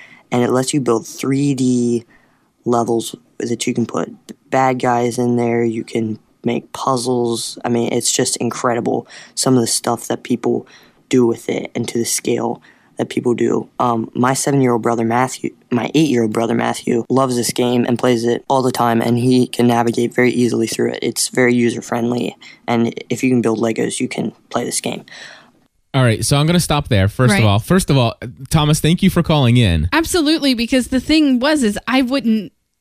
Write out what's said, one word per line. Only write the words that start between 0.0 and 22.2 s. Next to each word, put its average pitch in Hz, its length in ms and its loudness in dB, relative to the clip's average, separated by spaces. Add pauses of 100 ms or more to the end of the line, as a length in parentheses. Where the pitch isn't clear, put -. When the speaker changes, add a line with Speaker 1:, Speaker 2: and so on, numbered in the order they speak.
Speaker 1:
and 123 120 0
it 117 80 0
lets 131 240 0
you 147 60 2
build 117 260 0
three 139 480 -2
D 120 500 0 (600)
levels 117 500 -2 (240)
that 117 280 -6
you 123 80 -2
can 117 120 -2
put - 240 -6 (400)
bad 131 300 0
guys 120 380 0
in 120 180 0
there. 117 280 0
You 113 200 -4
can 110 340 -4 (260)
make 120 280 -4
puzzles. 120 920 -2
I - 40 -4
mean, 117 240 0
it's - 180 -2
just - 280 -2
incredible, 120 680 -2 (280)
some 131 200 0
of 123 60 4
the 113 60 0
stuff - 420 -4
that 120 160 -6
people 120 420 -2 (420)
do 127 180 4
with 113 220 -2
it - 260 -6
and 120 140 -4
to - 100 -4
the 117 60 0
scale 117 560 -4 (360)
that - 120 -4
people 127 260 -2
do. - 340 -2 (100)
Um, 117 360 -2
my 123 200 0
seven-year-old 131 480 0
brother 117 220 0
Matthew, 120 500 -2 (160)
my 117 240 -2
eight-year-old 123 380 2
brother 117 220 0
Matthew 117 540 -2
loves 127 280 0
this 117 160 -2
game 123 340 0
and 120 120 0
plays 120 260 0
it 120 240 0
all 135 120 2
the 123 100 2
time, 117 300 0
and 120 180 2
he 127 280 4
can 120 200 0
navigate 117 480 0
very 123 160 2
easily 117 360 0
through 117 260 -2
it. 120 80 -8
It's - 280 -4
very 123 260 2
user-friendly, 120 840 -2 (320)